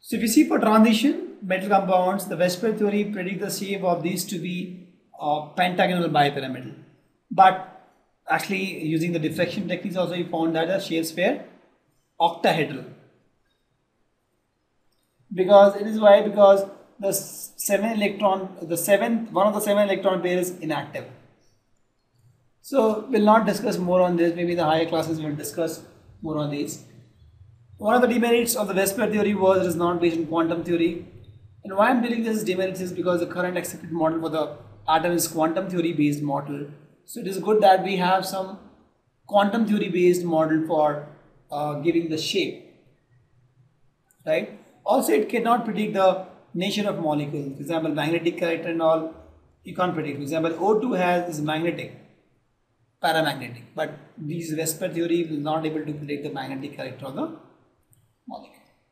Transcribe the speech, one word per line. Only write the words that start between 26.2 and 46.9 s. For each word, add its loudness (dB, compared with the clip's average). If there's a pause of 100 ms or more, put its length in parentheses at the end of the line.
more -6
on -2
these. -8 (920)
One 2
of 4
the 4
demerits 2
of -2
the -4
Vesper 0
theory 0
was 4
it 0
is -2
not 0
based 2
on -2
quantum -2
theory. -2 (560)
And -8
why 4
I'm 2
telling -2
this -2
demerits -2
is -8
because -2
the -2
current -4
accepted -12
model -2
for -4
the -4 (300)
atom 2
is 0
quantum -2
theory -2
based 0
model. -6 (360)
So -14
it -8
is -6
good 2
that 8
we -2
have 2
some -8 (640)
quantum 2
theory 0
based 4
model 2
for, 0 (420)
uh, -4
giving 0
the -4
shape, -4 (1600)
right? -2 (280)
Also, 2
it 2
cannot 0
predict -4
the 4 (280)
nature -2
of -4